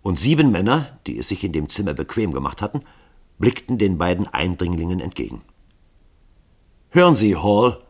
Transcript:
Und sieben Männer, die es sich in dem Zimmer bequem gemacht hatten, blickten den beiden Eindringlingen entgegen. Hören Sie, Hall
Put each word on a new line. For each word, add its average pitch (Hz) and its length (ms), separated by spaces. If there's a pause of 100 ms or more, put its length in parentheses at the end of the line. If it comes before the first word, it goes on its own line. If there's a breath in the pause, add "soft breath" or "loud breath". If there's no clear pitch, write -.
Und 90 180
sieben 147 320
Männer, 123 560
die 55 120
es - 100
sich - 160
in 90 80
dem 78 160
Zimmer 92 260
bequem 82 380
gemacht 67 300
hatten, 107 180 (580 soft breath)
blickten 123 400
den 98 200
beiden 90 280
Eindringlingen 87 760
entgegen. 53 420 (1500)
Hören 175 240
Sie, 107 220
Hall 104 420 (120)